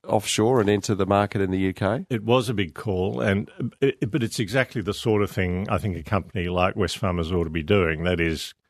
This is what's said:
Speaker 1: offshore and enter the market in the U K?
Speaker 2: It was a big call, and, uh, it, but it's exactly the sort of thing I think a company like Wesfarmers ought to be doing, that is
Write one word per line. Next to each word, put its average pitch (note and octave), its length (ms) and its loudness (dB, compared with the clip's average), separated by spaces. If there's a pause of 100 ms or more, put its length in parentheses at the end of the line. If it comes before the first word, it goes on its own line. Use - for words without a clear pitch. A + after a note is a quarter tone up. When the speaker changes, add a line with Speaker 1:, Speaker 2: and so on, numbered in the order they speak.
Speaker 1:
offshore A2+ 540 2
and G2+ 100 4
enter G2+ 240 2
the F#2+ 120 0
market G2+ 340 2
in F#2+ 100 0
the F#2 80 0
U F#2+ 140 0
K? G#2+ 360 -2
Speaker 2:
It A2 160 -4
was A#2 240 2
a A#2+ 60 -2
big F#2 200 -2
call, G2 460 -2
and, G2+ 300 2 (100)
uh, A#2+ 80 -2 (120)
it, C3+ 300 0
but C#3+ 120 -2
it's A2 160 -2
exactly A#2+ 440 -2
the G2+ 120 -4
sort G#2+ 280 2
of F#2+ 80 -2
thing F#2 380 -2
I G2 100 0
think F#2 180 -4
a E2 60 -8
company F2+ 460 -4
like F2+ 260 0
Wesfarmers F2 580 -2
ought E2+ 120 0
to D#2+ 60 -6
be D#2+ 120 -4
doing, E2 420 2
that F2+ 160 2
is E2 340 -2 (160)